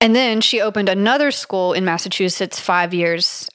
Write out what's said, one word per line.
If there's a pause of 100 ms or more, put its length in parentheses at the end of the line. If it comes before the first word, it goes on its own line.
And
then
she
opened
another
school
in
Massachusetts
five
years